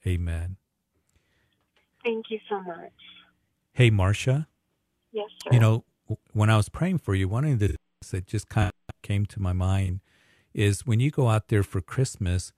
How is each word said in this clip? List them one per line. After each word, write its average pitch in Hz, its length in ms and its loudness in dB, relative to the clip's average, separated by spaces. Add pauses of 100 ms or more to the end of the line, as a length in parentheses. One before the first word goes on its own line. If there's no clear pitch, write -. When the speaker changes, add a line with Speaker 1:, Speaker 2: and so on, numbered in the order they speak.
Speaker 1:
Amen. 87 500 -4 (1500)
Speaker 2:
Thank 226 260 -4
you 220 180 -6
so 202 140 -6
much. 175 320 -14 (800)
Speaker 1:
Hey, 123 160 4
Marcia. 107 580 0 (640)
Speaker 2:
Yes, 208 180 -8 (140)
sir. - 100 -10
Speaker 1:
You 120 60 6
know, 113 240 4 (240)
w-, 110 100 -6 (160)
when 107 160 2
I 110 80 6
was 104 120 2
praying 175 300 -2
for 98 160 -2
you, 95 120 2
one 113 180 -2
of 139 140 0
the 101 80 2
things - 440 -8
that 92 160 -6
just - 200 -6
kind 104 240 2 (180)
of - 120 -20
came 101 240 -2
to - 160 -10
my 90 120 0
mind 92 460 0 (540)
is 101 320 0
when 113 140 2
you 139 120 2
go 139 160 2
out 110 220 0
there 101 140 2
for 95 180 -4
Christmas, 92 760 -4